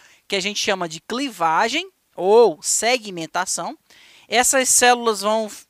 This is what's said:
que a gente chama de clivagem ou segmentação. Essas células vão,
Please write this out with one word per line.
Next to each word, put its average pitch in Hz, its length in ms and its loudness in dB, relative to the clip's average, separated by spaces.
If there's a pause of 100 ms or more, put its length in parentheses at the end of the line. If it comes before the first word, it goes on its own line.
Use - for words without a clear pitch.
(280)
que 202 80 -4
a 190 40 -2
gente 202 200 -6
chama 185 260 -2
de 160 140 -14
clivagem 226 880 -2 (240)
ou 196 480 4
segmentação. 190 1160 -4 (500)
Essas 247 400 2
células 233 540 2
vão, 214 280 -2 (200)